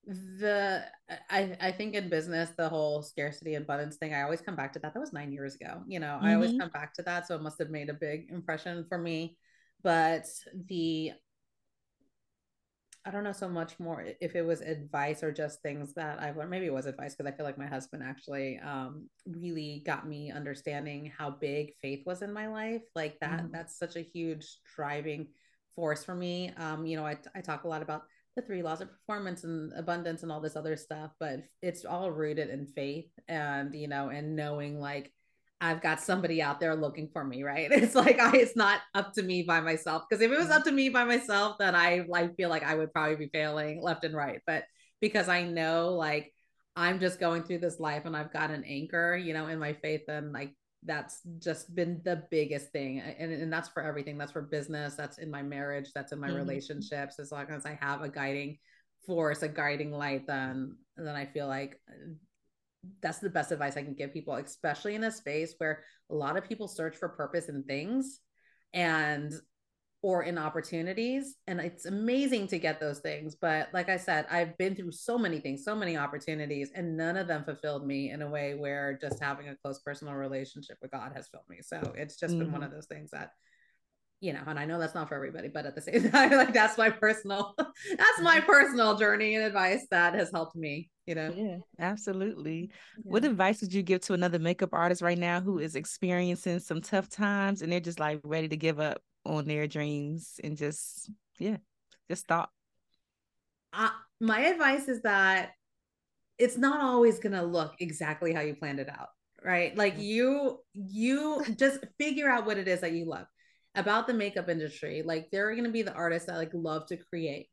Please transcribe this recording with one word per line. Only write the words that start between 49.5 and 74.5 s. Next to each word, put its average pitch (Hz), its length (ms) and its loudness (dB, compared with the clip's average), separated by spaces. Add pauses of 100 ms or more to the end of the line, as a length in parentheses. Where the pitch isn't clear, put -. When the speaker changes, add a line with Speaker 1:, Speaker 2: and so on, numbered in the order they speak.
Speaker 1:
my 147 140 -2
faith, 156 340 -4
and, 151 240 -6
like, 139 220 -8 (320)
that's 151 340 -6 (180)
just 165 360 -6
been 170 300 -2
the 170 260 -2
biggest 147 400 -2
thing. 135 280 -4
A-, 107 40 -6 (160)
and, 165 140 -6
and 160 200 -4
that's 165 180 -4
for 160 120 -6
everything. 147 360 -6
That's 147 140 -8
for 151 100 -6
business. 147 540 -6
That's 147 200 -10
in 160 140 -10
my 143 120 -8
marriage. 143 520 -6
That's 143 180 -8
in 143 80 -8
my 143 80 -4
Speaker 2:
Mm-hmm. - 80 -2
Speaker 1:
relationships. 139 840 -6
As 143 140 -10
long 143 160 -6
as 147 160 -8
I 147 160 -8
have 143 220 -2
a 147 80 -4
guiding 143 480 -4 (480)
force, 156 360 0
a 156 60 -2
guiding 147 440 -2
light, 139 340 -2
then, 131 500 -4 (220)
then 151 160 -6
I 139 100 -4
feel 143 240 -6
like, 139 400 -6
uh, 160 240 -16 (880)
that's 160 180 -2
the 196 120 -4
best 151 200 0
advice 143 280 -2
I 143 40 -6
can 139 120 -8
give 139 180 -8
people, 151 220 -6
especially 147 600 -4
in 220 100 -4
a 220 60 0
space 165 460 -6
where 156 280 -2 (260)
a - 40 -6
lot 151 220 -2
of 190 100 -2
people 214 220 -8
search 160 300 -6
for 175 100 -6
purpose 165 400 -6
in 143 160 -8
things 190 560 -4 (540)
and, 151 580 0 (720)
or 185 200 2
in 175 140 -2
opportunities. 180 1000 -2 (100)
And 175 140 -2
it's 170 260 -8
amazing 220 600 2
to 180 100 -2
get 156 220 0
those 147 180 -4
things. 151 420 -8
But 156 320 2
like 180 160 0
I 185 80 2
said, 170 340 0
I've 170 280 0